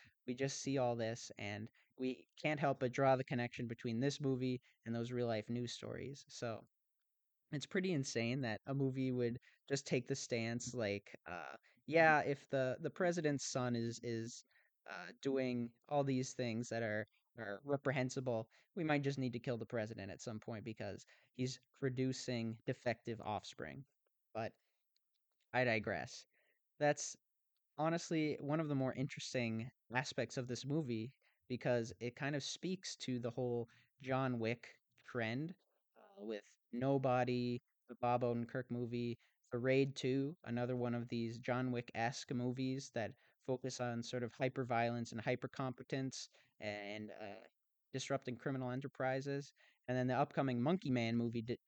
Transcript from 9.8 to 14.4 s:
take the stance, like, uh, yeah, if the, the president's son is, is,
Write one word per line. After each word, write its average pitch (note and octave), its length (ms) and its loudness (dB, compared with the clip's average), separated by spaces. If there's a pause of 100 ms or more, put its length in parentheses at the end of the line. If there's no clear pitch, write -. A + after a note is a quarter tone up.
take C3 220 2
the C#3 80 0
stance, A#2 580 -2
like, G#2 420 0 (120)
uh, D#2+ 280 -8 (300)
yeah, D#3 360 8
if C#3 280 -2
the, C3 300 2
the D#3 100 -2
president's E3+ 560 2
son B2 300 0
is, A#2 280 -2
is, A#2 420 -6 (440)